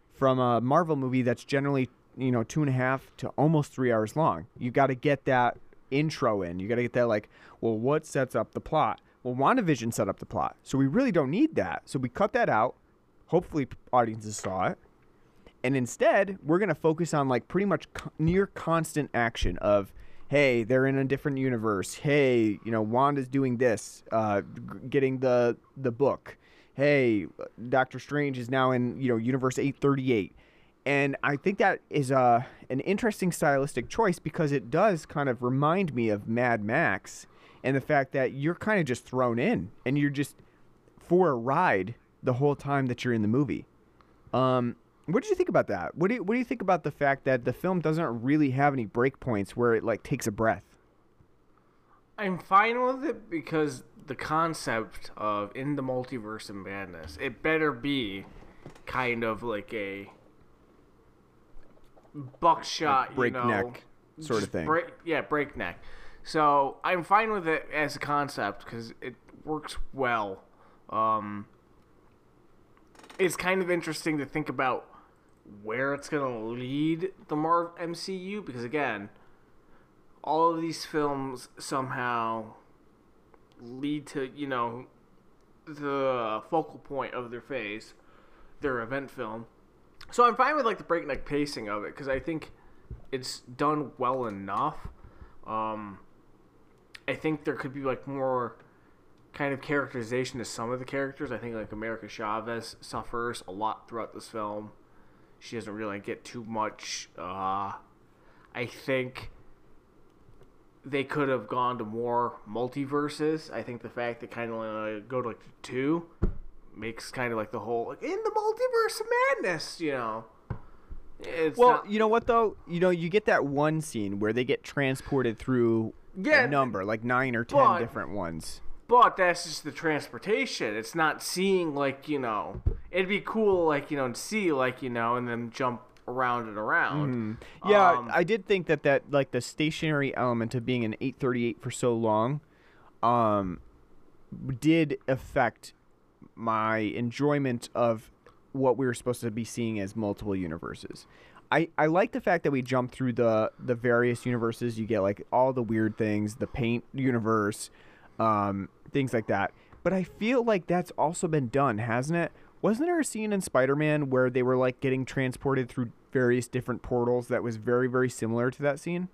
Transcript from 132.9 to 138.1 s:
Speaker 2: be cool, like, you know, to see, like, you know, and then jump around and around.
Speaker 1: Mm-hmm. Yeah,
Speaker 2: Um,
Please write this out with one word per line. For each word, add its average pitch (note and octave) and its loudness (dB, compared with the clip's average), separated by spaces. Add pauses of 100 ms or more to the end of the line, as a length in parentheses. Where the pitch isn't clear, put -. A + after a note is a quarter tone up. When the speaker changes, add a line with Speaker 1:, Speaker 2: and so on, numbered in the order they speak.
Speaker 2:
be G3 0
cool, G3 2
like, C#3+ 0
you D3 -2
know, C3 0
to A#2 -6
see, G#3 0
like, B2+ 0
you C3 -4
know, A#2+ 0
and B2 -2
then A#2 -6
jump B2 -2 (260)
around B2 -2
and G2+ -10
around. B2 0
Speaker 1:
Mm-hmm. - -4
Yeah, G3+ 8
Speaker 2:
Um, A#2+ 0